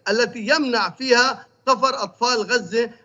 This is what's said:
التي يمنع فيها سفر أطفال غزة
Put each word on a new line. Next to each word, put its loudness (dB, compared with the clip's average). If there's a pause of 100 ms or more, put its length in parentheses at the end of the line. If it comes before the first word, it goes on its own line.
التي 0
يمنع 0
فيها 0 (220)
سفر 0
أطفال -2
غزة -2 (160)